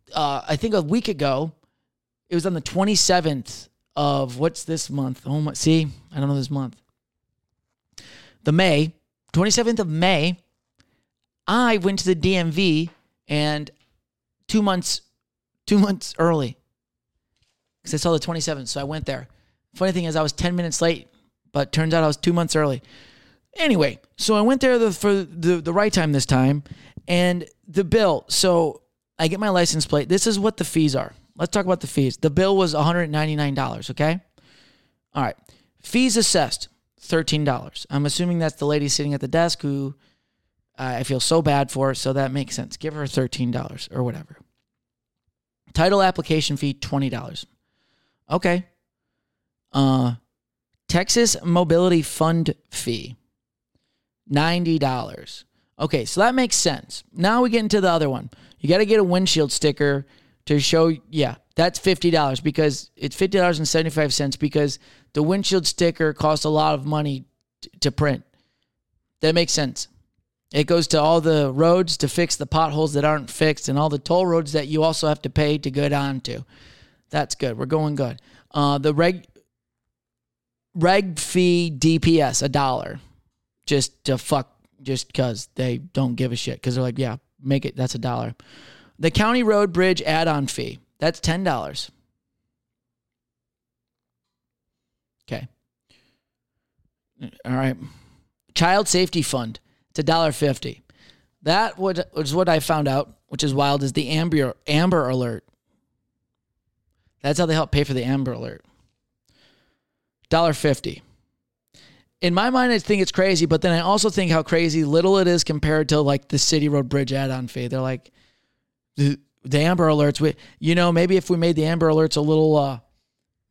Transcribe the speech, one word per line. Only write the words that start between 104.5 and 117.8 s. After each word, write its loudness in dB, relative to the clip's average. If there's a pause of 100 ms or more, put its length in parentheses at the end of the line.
Amber 2
Alert. -4 (1800)
That's 0
how 2
they 0
help 0
pay 2
for -4
the -2
Amber -2
Alert. -12 (1600)
Dollar 2
fifty. -4 (1200)
In 0
my 0
mind, 2
I 2
think 0
it's 0
crazy, 2
but 0
then 2
I 2
also 2
think 0
how 2
crazy 0
little 4
it 4
is 2
compared 0
to, 4
like, 0
the 0
city 2
road 0
bridge -2
add-on -4
fee. -8
They're -4